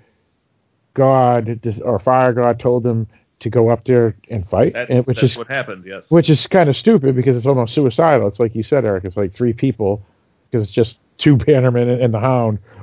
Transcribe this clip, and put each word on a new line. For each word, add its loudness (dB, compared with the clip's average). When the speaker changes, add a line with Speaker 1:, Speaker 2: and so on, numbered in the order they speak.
Speaker 1:
God 2
dis-, -8
or -2
Fire 2
God -2
told 0
them -2
to -8
go 2
up -2
there 2
and -8
fight, 0
Speaker 2:
That's, -8
Speaker 1:
and, 0
which -4
Speaker 2:
that's 2
Speaker 1:
is -12
Speaker 2:
what -12
happened, -10
yes. -16
Speaker 1:
which 4
is 0
kinda 2
stupid 2
because 0
it's -6
almost 0
suicidal. 2
It's -6
like -2
you -4
said, -2
Eric. -2
It's -12
like -4
three -2
people, -2
'cause -2
it's -8
just 0
two 4
Bannermen 2
and, -2
and 0
the -2
Hound 0